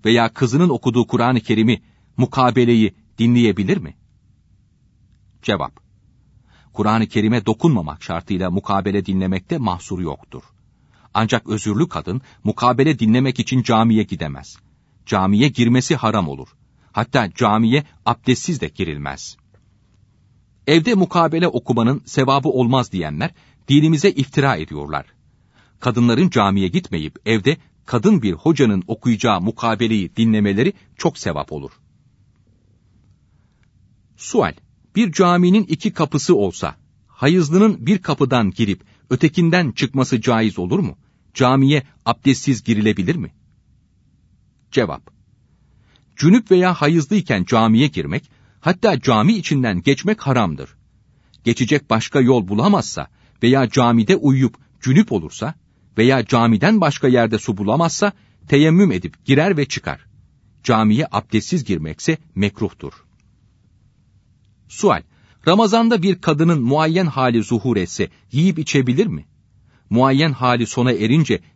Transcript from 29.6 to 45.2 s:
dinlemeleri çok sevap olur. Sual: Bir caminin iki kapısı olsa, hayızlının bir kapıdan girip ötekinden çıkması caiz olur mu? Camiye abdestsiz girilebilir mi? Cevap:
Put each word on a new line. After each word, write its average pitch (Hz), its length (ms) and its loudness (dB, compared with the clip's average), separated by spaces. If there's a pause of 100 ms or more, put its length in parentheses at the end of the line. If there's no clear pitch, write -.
dinlemeleri 110 560 0 (240)
çok - 220 -4
sevap 73 340 -8
olur. 69 200 -12 (2500)
Sual: 117 360 -2 (440)
Bir 202 160 0
caminin 180 520 2
iki - 280 -4
kapısı 160 440 0
olsa, 90 400 -4 (300)
hayızlının 170 800 0
bir 190 120 2
kapıdan 123 520 -2
girip 101 300 -4 (300)
ötekinden 165 640 0
çıkması 131 480 -2
caiz 113 380 0
olur 92 200 -4
mu? 117 200 -6 (360)
Camiye 135 480 2 (220)
abdestsiz 127 600 -2
girilebilir 104 520 0
mi? 82 180 -12 (1400)
Cevap: 90 380 -4 (1080)